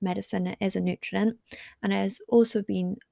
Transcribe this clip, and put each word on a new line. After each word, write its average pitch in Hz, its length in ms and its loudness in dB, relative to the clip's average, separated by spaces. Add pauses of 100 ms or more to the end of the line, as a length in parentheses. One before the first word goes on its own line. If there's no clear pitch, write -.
medicine, 185 460 -2
it 185 140 -6
is 196 160 0
a 190 40 0
nutrient, 196 560 0 (460)
and 196 100 0
it 196 40 2
has 196 320 -2
also 233 340 6
been 185 360 -2 (140)